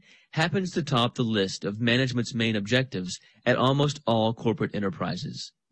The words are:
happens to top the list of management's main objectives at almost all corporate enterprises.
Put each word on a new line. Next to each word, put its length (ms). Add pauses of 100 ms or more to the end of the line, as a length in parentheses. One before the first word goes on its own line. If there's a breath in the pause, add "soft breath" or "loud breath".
(320 soft breath)
happens 400
to 120
top 320
the 80
list 420
of 160
management's 520
main 220
objectives 640 (260 soft breath)
at 120
almost 480
all 280
corporate 420
enterprises. 760 (200)